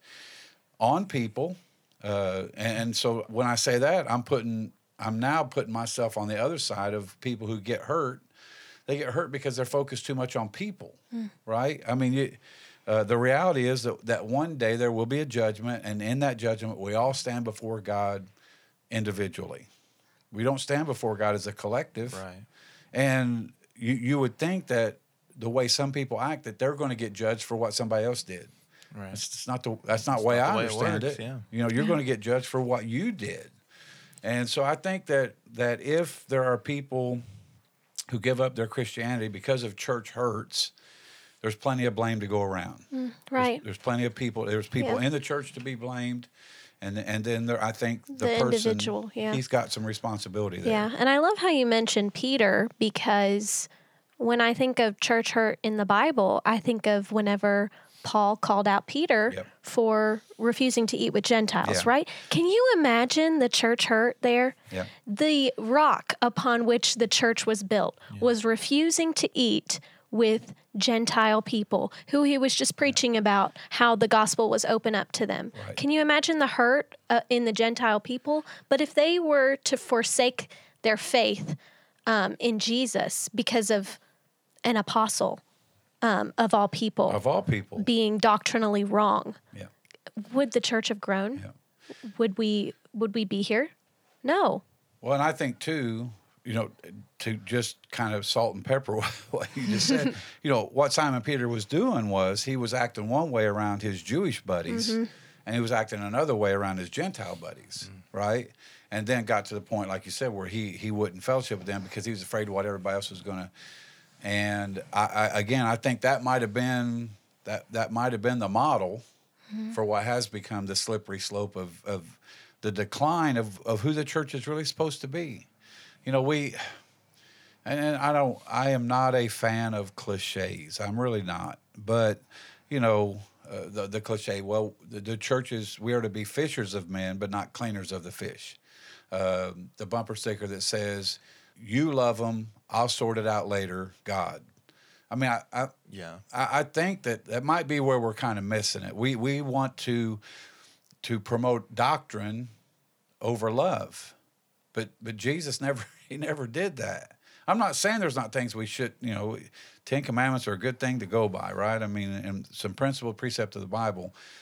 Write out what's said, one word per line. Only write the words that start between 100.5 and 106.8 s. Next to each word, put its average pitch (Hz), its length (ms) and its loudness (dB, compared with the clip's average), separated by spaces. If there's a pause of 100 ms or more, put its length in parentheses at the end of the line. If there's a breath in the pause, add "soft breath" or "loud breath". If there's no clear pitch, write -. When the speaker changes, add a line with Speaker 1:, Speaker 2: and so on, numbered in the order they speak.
Speaker 1:
know, 113 240 2
what 139 180 4
Simon 139 300 2
Peter 127 260 0
was 113 160 -2
doing 151 460 2
was 98 340 2
he 135 120 -2
was 120 180 -2
acting 117 340 -2
one 147 220 0
way 113 160 2
around 104 340 0
his 101 220 -4
Jewish 160 400 -2
buddies, 220 480 -2
Speaker 2:
Mm-hmm. 226 140 0 (420 loud breath)
Speaker 1:
and 110 80 -4
he 120 80 0
was 113 100 -2
acting 110 300 -2
another 123 320 0
way 104 180 2
around 98 240 0
his 90 140 -6